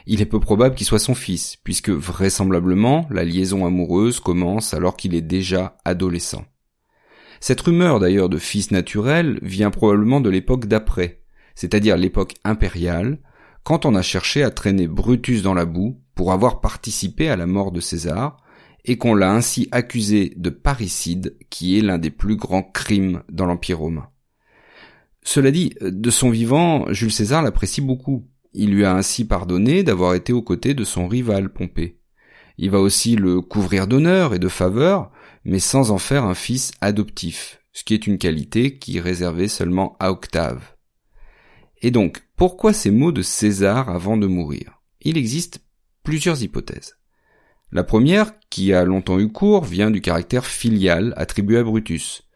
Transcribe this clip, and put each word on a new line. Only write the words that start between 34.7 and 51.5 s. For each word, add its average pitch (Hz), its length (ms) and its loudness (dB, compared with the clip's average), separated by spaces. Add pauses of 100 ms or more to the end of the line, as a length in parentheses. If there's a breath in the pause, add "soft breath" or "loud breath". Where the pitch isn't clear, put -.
mais 95 160 0
sans 127 320 2
en 98 60 2
faire 135 260 -2
un 92 100 0
fils - 380 -6 (100)
adoptif, 101 800 -4 (120)
ce - 100 -14
qui 110 100 -2
est 107 140 -2
une 98 100 0
qualité 95 640 -2
qui 92 180 -8
est 85 40 -4
réservée 87 480 -2
seulement 92 500 -2
à 95 120 0
Octave. 80 640 -6 (1080 soft breath)
Et 123 100 2
donc, 104 320 0 (140)
pourquoi 185 340 2
ces - 200 0
mots 143 200 4
de 127 100 -4
César 104 680 0
avant 90 260 -2
de 104 100 2
mourir ? 87 560 -4 (200)
Il 160 160 -2
existe 135 420 -4 (420)
plusieurs 151 400 -2
hypothèses. - 560 -10 (760)
La 87 120 -2
première, 180 560 2 (100)
qui 95 240 0
a 90 120 4
longtemps 92 340 0
eu 107 120 0
cours, 202 340 2
vient 98 260 0
du 101 100 0
caractère 87 440 -2
filial 98 720 0
attribué 101 400 -2